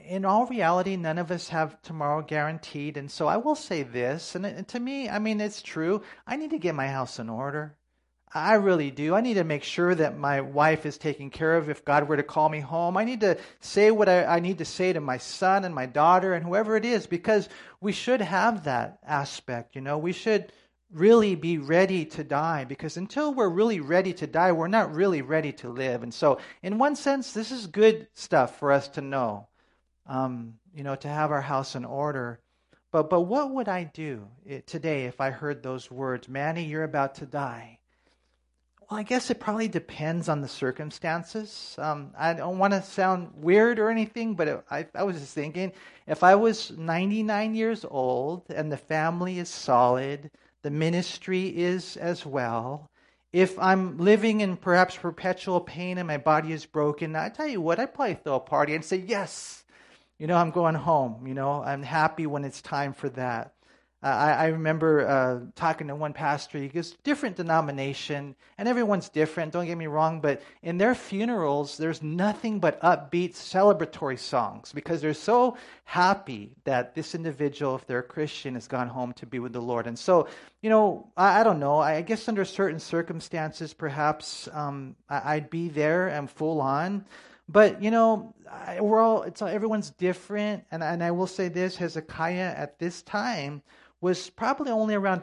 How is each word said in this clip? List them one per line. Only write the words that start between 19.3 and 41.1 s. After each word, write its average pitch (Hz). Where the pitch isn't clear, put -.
you 135
know. 139
We 170
should 202
really 202
be 165
ready 170
to 156
die, 143
because 139
until 277
we're 233
really 196
ready 175
to 165
die, 170
we're 165
not 190
really 175
ready 147
to -
live. 123
And 117
so, 139
in 202
one 285
sense, 277
this 220
is 240
good 220
stuff -
for 147
us 139
to -
know, 123
um, 127
you 147
know, 139
to 147
have 151
our 143
house 135
in 123
order. 131
But, 156
but 175
what 269
would 262
I 180
do 139
i-, 139
today 147
if 123
I 135
heard 143
those 131
words, 127
"Manny, 151
you're 156
about 139
to 151
die"? 117
Well, 214
I -
guess 247
it 247
probably 220
depends 165
on 151
the 135
circumstances. 165